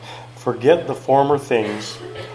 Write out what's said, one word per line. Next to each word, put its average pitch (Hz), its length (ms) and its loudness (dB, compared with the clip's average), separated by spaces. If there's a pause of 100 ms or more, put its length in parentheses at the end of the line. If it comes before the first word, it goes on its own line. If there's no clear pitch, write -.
(360)
"Forget 123 520 2
the 131 80 -4
former 139 420 2
things. 107 600 -2 (380)